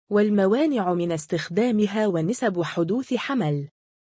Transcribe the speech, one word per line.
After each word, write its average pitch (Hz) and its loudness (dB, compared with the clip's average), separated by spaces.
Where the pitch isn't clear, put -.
والموانع 208 2
من 175 0
استخدامها، 208 0
ونسب 180 0
حدوث 175 -2
حمل. 156 -2